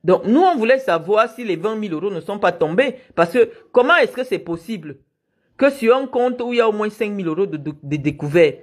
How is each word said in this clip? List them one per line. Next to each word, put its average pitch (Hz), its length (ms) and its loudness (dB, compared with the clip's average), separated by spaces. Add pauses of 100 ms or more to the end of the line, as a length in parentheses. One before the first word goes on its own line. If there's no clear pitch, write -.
Donc, 175 220 2
nous, 247 160 4
on 359 140 4
voulait 247 240 2
savoir 202 500 0
si 240 140 -14
les 196 120 -4
vingt 208 200 -4
mille 214 180 -6
euros 156 180 -6
ne 165 100 -8
sont 202 160 -8
pas 196 140 2
tombés. 175 440 0 (200)
Parce 170 160 2
que 240 180 4 (220)
comment 262 240 4
est-ce 285 160 2
que 247 120 -6
c'est 196 160 -4
possible 165 580 -10 (600)
que 277 120 4
sur 240 260 2
un 269 100 -2
compte 247 360 -2
où 240 120 -6
il 240 40 0
y 233 40 2
a 226 60 4
au 214 60 2
moins 214 160 -2
cinq 208 220 -6
mille 196 160 -6
euros 165 180 -2
de, 156 120 -8
de, 147 140 -8 (100)
de 143 140 -6
découvert 147 680 2